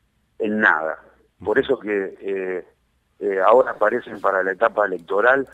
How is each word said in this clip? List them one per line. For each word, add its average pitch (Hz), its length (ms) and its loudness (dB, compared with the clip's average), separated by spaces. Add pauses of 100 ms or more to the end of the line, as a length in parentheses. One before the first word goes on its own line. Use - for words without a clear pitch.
(400)
En 107 200 -4
nada. 80 380 0 (460)
Por 107 160 2
eso 131 200 0
que, 98 400 -4
eh, 92 460 -6 (540)
eh, 98 200 -2
ahora 120 320 4
aparecen 113 480 -2
para 95 240 0
la 95 80 -2
etapa 104 340 0
electoral, 101 680 0